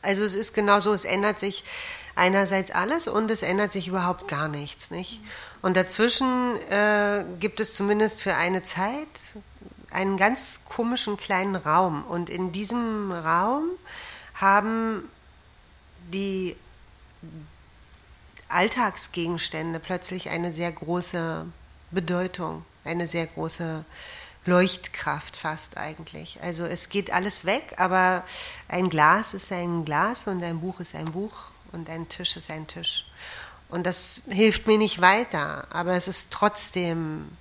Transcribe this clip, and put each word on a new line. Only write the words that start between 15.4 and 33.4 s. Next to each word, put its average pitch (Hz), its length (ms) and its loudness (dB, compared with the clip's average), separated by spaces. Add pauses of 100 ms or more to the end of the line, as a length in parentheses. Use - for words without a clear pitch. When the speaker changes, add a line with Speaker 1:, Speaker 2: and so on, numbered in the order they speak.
Speaker 1:
die 190 440 -2 (1900)
Alltagsgegenstände 170 1300 0
plötzlich 180 500 -6
eine 170 220 -2
sehr 170 200 -4
große 165 720 -4 (460)
Bedeutung, 175 720 -2 (220)
eine 170 220 -2
sehr 165 200 -2
große 160 560 -6 (640)
Leuchtkraft 180 920 2
fast - 420 -6
eigentlich. 156 640 -12
Also 170 240 -4
es 170 240 -4
geht 196 220 -2
alles 190 320 0
weg, 214 340 -2
aber 185 460 4 (460)
ein 180 200 2
Glas 165 440 6
ist 196 180 -2
ein 175 320 -2
Glas 165 440 0
und 185 160 -2
ein 170 180 -4
Buch 180 180 -6
ist 170 160 -10
ein 156 160 -6
Buch 196 220 -6 (400)
und 165 160 -10
ein 165 180 -8
Tisch - 300 -6
ist - 120 -12
ein 156 180 -8
Tisch. - 380 -4 (640)